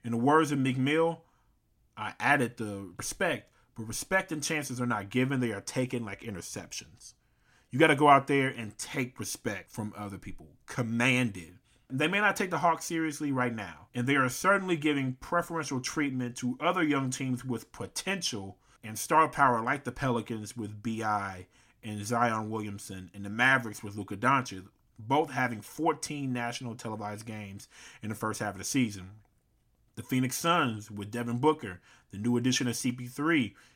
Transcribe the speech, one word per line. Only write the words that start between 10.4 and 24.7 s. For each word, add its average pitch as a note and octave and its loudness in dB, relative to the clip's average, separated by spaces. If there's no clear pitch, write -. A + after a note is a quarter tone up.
Command A#2+ 2
it. E2+ -14
They C3+ 0
may G3 0
not G3+ 4
take G3 -2
the E3+ -2
Hawks E3 2
seriously D#3 -2
right B2 2
now, F2 -10
and B2 -2
they C#3+ 4
are C3 4
certainly F#3+ 2
giving C#3+ 0
preferential E3 -2
treatment B2+ -2
to B2 -2
other F3+ 2
young C#3 2
teams B2+ -4
with A#2+ -6
potential A2 -6
and G#2+ -10
star D#3 4
power B2+ 4
like C#3 -2
the - -4
Pelicans A#2 -4
with G#2 -8
B A2 -4
I G2 -2
and G#2 -8
Zion A2+ 2
Williamson G2+ -8
and G2+ -12
the G2+ -6
Mavericks A#2+ 2
with G2+ -10
Luka G2+ -6
Doncic, A#2+ 0